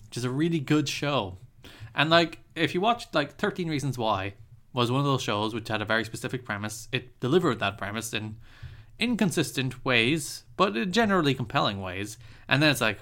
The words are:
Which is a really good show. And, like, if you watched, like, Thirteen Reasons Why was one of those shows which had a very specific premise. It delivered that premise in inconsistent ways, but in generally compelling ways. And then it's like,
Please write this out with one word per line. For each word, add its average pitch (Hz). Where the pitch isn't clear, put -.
Which -
is 117
a 123
really 160
good 151
show. 113
And, 151
like, 165
if 156
you 175
watched, 233
like, 147
Thirteen 185
Reasons 139
Why 101
was 120
one 135
of 139
those 135
shows 107
which 110
had 107
a -
very 113
specific 117
premise. 107
It -
delivered 139
that 101
premise 107
in 110
inconsistent 170
ways, 131
but 208
in 208
generally 190
compelling 123
ways. 95
And 135
then 151
it's 131
like, 107